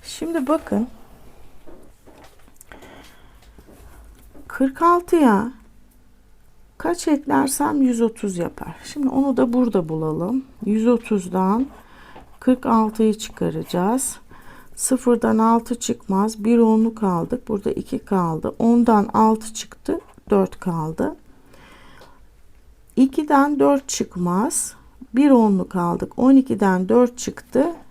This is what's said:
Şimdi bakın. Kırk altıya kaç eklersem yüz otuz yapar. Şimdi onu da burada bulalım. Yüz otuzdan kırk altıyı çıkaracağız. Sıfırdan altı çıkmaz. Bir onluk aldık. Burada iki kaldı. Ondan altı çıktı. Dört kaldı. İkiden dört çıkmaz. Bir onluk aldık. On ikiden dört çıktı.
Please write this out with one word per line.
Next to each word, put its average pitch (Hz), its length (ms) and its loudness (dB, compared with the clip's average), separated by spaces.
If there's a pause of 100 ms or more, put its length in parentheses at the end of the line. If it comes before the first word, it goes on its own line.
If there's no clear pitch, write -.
Şimdi 320 440 -6
bakın. 254 420 -2 (3500)
Kırk 269 340 -2
altıya 320 720 2 (1300)
kaç 339 300 -4
eklersem 285 720 0
yüz 247 200 2
otuz 214 360 -4
yapar. - 460 -8
Şimdi 277 240 -4
onu 269 280 0
da 247 160 2
burada 240 360 0
bulalım. 160 560 -4 (220)
Yüz 220 200 0
otuzdan 208 800 0 (760)
kırk 254 260 0
altıyı 220 480 2
çıkaracağız. 180 1040 -4 (580)
Sıfırdan 233 600 0
altı 226 360 2
çıkmaz. 214 720 -4
Bir 233 140 4
onluk 220 440 2
aldık. 185 460 -2
Burada 202 240 -4
iki - 260 -6
kaldı. 165 600 -2
Ondan 233 560 4
altı 220 400 2
çıktı. - 460 -8 (300)
Dört 196 300 0
kaldı. 165 560 -6 (1800)
İkiden 285 600 2
dört 277 300 2
çıkmaz. 185 840 -4 (400)
Bir 277 160 4
onluk 208 460 4
aldık. 175 420 -4
On 262 180 6
ikiden 196 520 2
dört 240 300 2
çıktı. - 540 -4 (180)